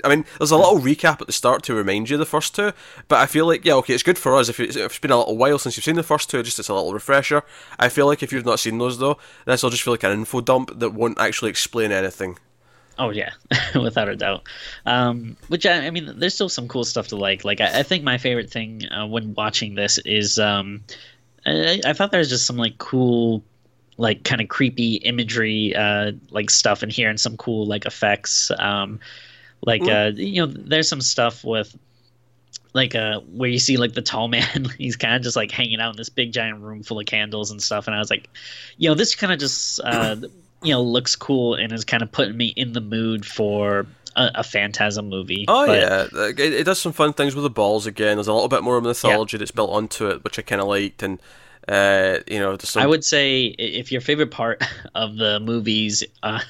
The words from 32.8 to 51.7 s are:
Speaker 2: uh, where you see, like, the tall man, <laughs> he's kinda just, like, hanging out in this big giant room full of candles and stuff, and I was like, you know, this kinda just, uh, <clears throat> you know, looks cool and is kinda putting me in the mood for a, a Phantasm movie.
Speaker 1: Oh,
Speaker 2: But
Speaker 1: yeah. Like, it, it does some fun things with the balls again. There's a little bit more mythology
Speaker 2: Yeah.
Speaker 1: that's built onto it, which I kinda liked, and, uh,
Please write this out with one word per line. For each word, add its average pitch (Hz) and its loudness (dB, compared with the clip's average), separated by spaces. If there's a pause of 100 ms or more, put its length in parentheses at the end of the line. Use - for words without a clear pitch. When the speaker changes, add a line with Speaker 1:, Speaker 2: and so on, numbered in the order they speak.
Speaker 2:
uh, 107 -2
where 123 -4
you 123 0
see, 131 2
like, 120 0
the 120 -4
tall 117 -2
man, 120 0
<laughs> - -16
he's 123 -4
kinda 120 0
just, 120 -4
like, 107 -2
hanging 113 -2
out 113 -4
in 101 -18
this 113 -12
big 120 -2
giant 110 -4
room 107 -12
full 107 -8
of 104 -10
candles 107 -2
and 104 -10
stuff, 104 -4
and 107 -4
I - -2
was 107 -4
like, - -2 (480)
you 165 2
know, 156 6
this - 2
kinda 185 0
just, - -4
uh, 113 0 (240)
<clears throat> - -20
you 156 2
know, 123 4
looks 123 0
cool 123 0
and 110 -4
is 113 -6
kinda 117 0
putting 113 -2
me 117 0
in 120 -4
the 117 -4
mood 113 -2
for 104 0 (300)
a, 123 2
a 110 -2
Phantasm 104 -2
movie. 95 -6
Speaker 1:
Oh, 262 4
Speaker 2:
But - 4
Speaker 1:
yeah. 95 2
Like, 107 -2
it, 147 2
it 131 2
does 147 0
some 165 -4
fun 151 2
things 143 0
with 143 -2
the 139 0
balls 107 2
again. 104 0
There's 104 -2
a 110 2
little 107 2
bit 123 2
more 123 2
mythology 110 0
Speaker 2:
Yeah. - -8
Speaker 1:
that's 101 -6
built 107 0
onto 107 -2
it, 78 -4
which - -6
I 107 -6
kinda 98 -2
liked, 101 -2
and, 98 -4 (500)
uh, 98 4 (100)